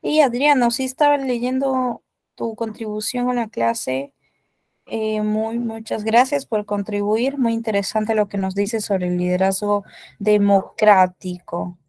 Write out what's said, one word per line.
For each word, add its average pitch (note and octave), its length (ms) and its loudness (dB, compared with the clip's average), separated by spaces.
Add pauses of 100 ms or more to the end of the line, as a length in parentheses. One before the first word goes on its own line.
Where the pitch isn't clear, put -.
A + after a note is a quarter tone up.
Y D4+ 200 0
Adriano, B3+ 500 4
sí C4 140 -4
estaba C#4+ 340 2
leyendo B3+ 840 -2 (320)
tu A3+ 180 -6
contribución G#3+ 760 -4
a B3 60 0
la A#3+ 140 -2
clase. B3 640 -4 (760)
Eh, G#3+ 360 -4
muy, A3 360 -2
muchas A3+ 460 -6
gracias B3+ 420 2
por G#3 180 -2
contribuir. G#3 760 -2
Muy A#3 160 0
interesante G#3+ 600 -2
lo G#3 140 0
que G3+ 100 -6
nos F#3+ 160 -2
dices G3+ 300 -2
sobre F3+ 240 -2
el F3+ 100 -2
liderazgo F#3+ 680 0 (360)
democrático. F#3+ 1600 2 (120)